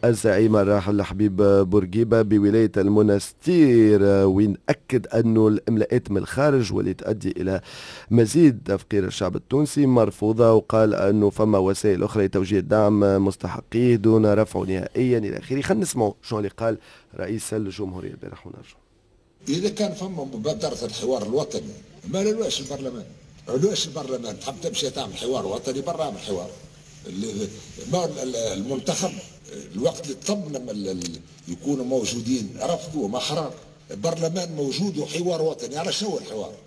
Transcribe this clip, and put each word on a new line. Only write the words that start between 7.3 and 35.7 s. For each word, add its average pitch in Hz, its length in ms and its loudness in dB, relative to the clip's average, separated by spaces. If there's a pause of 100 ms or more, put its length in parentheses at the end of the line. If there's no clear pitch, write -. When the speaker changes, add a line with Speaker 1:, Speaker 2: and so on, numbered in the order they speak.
Speaker 1:
إلى 92 240 -2 (500)
مزيد 117 540 6
تفقير 98 400 -2
الشعب 95 300 -4
التونسي 143 500 0
مرفوضة، 113 680 4
وقال 110 420 4
أنه 101 340 4
فما 107 280 2
وسائل 95 460 2
أخرى 104 220 0
لتوجيه 95 340 0
الدعم 101 680 4
مستحقيه 117 720 0
دون 110 300 4
رفعه 104 360 2
نهائيا 98 560 -2
إلى 104 200 -4
آخره. 135 240 -6
خلينا 110 220 0
نسمعوا 107 380 -2
شنو 110 180 -6
اللي 101 100 -4
قال 113 280 -4 (380)
رئيس 98 380 -8
الجمهورية 95 580 -8
البارح 90 360 -16
ونرجع. - 280 -20 (720)
Speaker 2:
إذا 175 200 -2
كان 202 240 -4
فما 175 300 -10 (100)
مبادرة 117 520 -6
الحوار 117 380 -4
الوطني، 104 500 -6 (340)
ما 185 160 -4
لوش 214 380 -2
البرلمان؟ 131 440 -10 (580)
لوش 190 240 0
البرلمان؟ 131 520 -10
تحب 135 240 -10
تمشي 147 260 -4
تعمل 117 240 -10
حوار 113 320 -4
وطني، 123 360 -6
برا 160 220 -6
اعمل 110 160 -8
حوار. 95 300 -8 (580)
ال-، 202 400 -8 (460)
ما 175 120 -2
ال-، - 140 -8
ال-، 127 160 -8
المنتخب 117 760 -4 (640)
الوقت 143 300 -2
اللي 139 100 -10 (120)
طلبنا 175 320 -6
من 123 100 -14
ال-، 101 200 -8
ال-، 87 300 -10 (280)
يكونوا 135 380 -6
موجودين 120 640 -4 (120)
رفضوا 156 460 -4
ما 120 120 -4
حرار. 151 340 -6 (380)
البرلمان 165 640 -4
موجود 147 420 -4
وحوار 170 440 -4
وطني، 151 360 -4